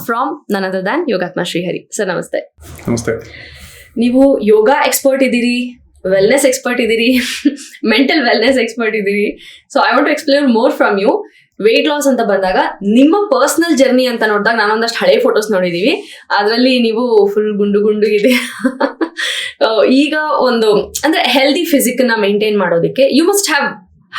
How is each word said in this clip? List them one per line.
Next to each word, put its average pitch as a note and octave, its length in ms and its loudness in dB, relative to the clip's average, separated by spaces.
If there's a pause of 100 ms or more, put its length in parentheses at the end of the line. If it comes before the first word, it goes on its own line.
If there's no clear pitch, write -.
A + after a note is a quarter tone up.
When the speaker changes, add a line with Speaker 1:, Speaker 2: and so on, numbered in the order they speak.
Speaker 1:
from A#3 500 -4
none F#3+ 160 -4
other F#3+ 180 -4
than D4 220 -2
ಯೋಗಾತ್ಮ F3+ 320 -4
ಶ್ರೀಹರಿ. F3 540 -6
ಸರ್, G3+ 100 -4
ನಮಸ್ತೆ. - 480 -6 (320)
Speaker 2:
ನಮಸ್ತೆ. A#2 240 -2 (840)
Speaker 1:
ನೀವು C4 440 2
ಯೋಗ G#3+ 280 4 (160)
ಎಕ್ಸ್‌ಪರ್ಟ್ C4+ 380 0
ಇದ್ದೀರಿ, B3 560 -2 (300)
ವೆಲ್ನೆಸ್ G#3 360 2
ಎಕ್ಸ್‌ಪರ್ಟ್ B3 360 -2
ಇದ್ದೀರಿ, A#3 400 0 (280)
<laughs> - 360 -8
ಮೆಂಟಲ್ C4+ 380 2
ವೆಲ್ನೆಸ್ B3 340 2
ಎಕ್ಸ್‌ಪರ್ಟ್ A3+ 380 -2
ಇದ್ದೀರಿ. G3+ 440 -2 (340)
So B3+ 80 0
I A3+ 180 2
want D4 100 2
to D4 100 -2
explore C#4 380 2
more C#4 240 0
from G#3 260 0
you. - 160 0 (380)
ವೇಟ್ C4 260 2
ಲಾಸ್ D4 200 -2
ಅಂತ B3 140 2
ಬಂದಾಗ F#3+ 360 0 (240)
ನಿಮ್ಮ C#4 500 4
ಪರ್ಸನಲ್ D4 460 2
ಜರ್ನಿ B3+ 280 4
ಅಂತ A#3 220 -2
ನೋಡಿದಾಗ G#3 280 0
ನಾನೊಂದಷ್ಟು A3 500 -2
ಹಳೆ G#3+ 140 4
ಫೋಟೋಸ್ G#3+ 320 0
ನೋಡಿದೀವಿ, F#3 520 0 (360)
ಅದ್ರಲ್ಲಿ B3 400 2
ನೀವು A3 540 2
ಫುಲ್ G#3+ 240 -2
ಗುಂಡು G3+ 240 0
ಗುಂಡು G#3+ 260 2
ಇದೆ. G#3 220 2
<laughs> - 1400 -4
ಆ, A3 180 2
ಈಗ C#4 320 2 (240)
ಒಂದು A3 420 2 (220)
ಅಂದ್ರೆ D#4+ 200 0
ಹೆಲ್ದಿ C4+ 420 0
ಫಿಸಿಕ್ B3 400 0
ನ A#3 120 0
ಮೇಂಟೈನ್ G#3 420 0
ಮಾಡೋದಕ್ಕೆ G3 600 2
you E4 100 4
must G4+ 260 0
have - 180 -2 (460)